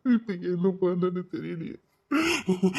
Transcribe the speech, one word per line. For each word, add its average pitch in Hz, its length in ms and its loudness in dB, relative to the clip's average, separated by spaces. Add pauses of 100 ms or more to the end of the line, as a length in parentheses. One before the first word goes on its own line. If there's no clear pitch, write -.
இப்ப 226 280 2
என்ன 180 360 0 (120)
பண்ணன்னு 180 500 0
தெரியலையே, 165 460 -8 (1040)